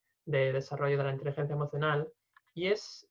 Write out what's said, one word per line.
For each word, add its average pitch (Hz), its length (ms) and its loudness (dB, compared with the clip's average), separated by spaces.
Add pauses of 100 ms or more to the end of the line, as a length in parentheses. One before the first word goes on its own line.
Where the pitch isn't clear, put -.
(260)
de 135 260 4
desarrollo 143 460 0
de 139 60 2
la 139 80 0
inteligencia 143 420 -2
emocional, 147 580 0 (420)
y 175 140 -2
es - 420 -4